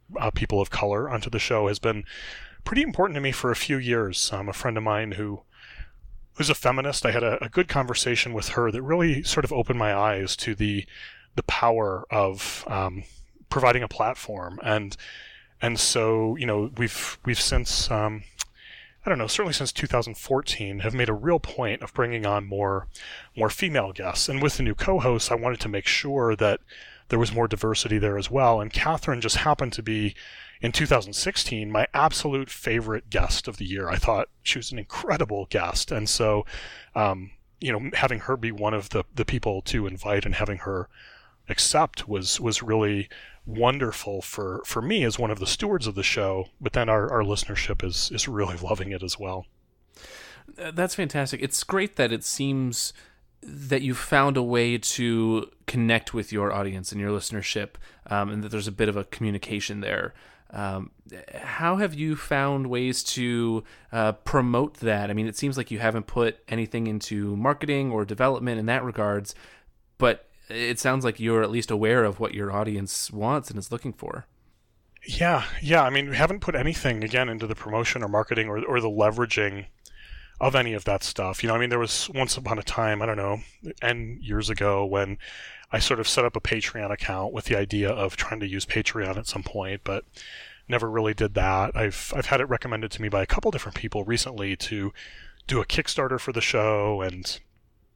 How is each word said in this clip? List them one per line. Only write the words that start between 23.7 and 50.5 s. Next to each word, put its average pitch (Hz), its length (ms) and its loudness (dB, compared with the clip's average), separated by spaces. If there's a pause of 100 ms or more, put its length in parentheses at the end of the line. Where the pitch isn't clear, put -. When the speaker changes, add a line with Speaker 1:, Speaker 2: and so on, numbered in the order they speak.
Speaker 1:
guests. 92 360 -2
And 135 140 0
with 147 160 2
the 139 40 4
new 110 120 4
co-hosts, 127 560 2
I 120 60 2
wanted 120 240 0
to 110 100 -4
make 101 160 -2
sure 127 500 2
that 104 240 4 (480)
there 117 100 2
was 110 140 4
more 117 160 2
diversity 107 480 2
there 101 220 2
as 98 120 -4
well. 120 300 6
And 110 100 -4
Catherine 147 520 0
just 113 140 2
happened 147 360 2
to 117 100 -8
be, 107 320 0 (460)
in 117 100 0
two 156 140 2
thousand 104 300 2
sixteen, 107 580 -2
my 110 220 4
absolute 143 560 2
favorite 113 580 -2
guest - 400 2
of 107 80 -10
the 104 80 -8
year. 95 240 -4
I 87 80 0
thought - 320 2 (140)
she - 160 0
was - 120 -8
an 123 80 -8
incredible 107 720 -2
guest. - 420 0
And 107 160 -2
so, 107 380 4 (500)
um, 98 360 0 (280)
you 135 140 -2
know, 117 220 -2
having 127 260 2
her 131 160 0
be 113 160 -2
one 104 220 0
of 101 160 -2
the, 101 140 0 (100)
the 113 100 0
people 107 380 -2
to 110 240 0
invite 101 400 0
and - 80 2
having 101 240 -2
her 95 320 -4 (580)
accept - 580 2
was, 98 320 -2
was 113 240 0
really 107 460 2 (360)
wonderful 113 800 0
for, 95 420 -6
for - 160 -2
me 180 220 0
as 113 160 0
one 113 120 0
of 104 100 -2
the 92 60 -4
stewards 190 420 0
of 98 80 -4
the 98 60 -2
show, 95 440 0 (140)
but 123 140 -4
then 117 140 2
our, 110 220 4
our 117 120 2
listenership - 600 0
is, 90 300 -2
is - 160 -2
really 101 300 -2
loving 98 340 -2
it 90 100 -6
as 90 160 -6
well. 92 280 -8 (1080)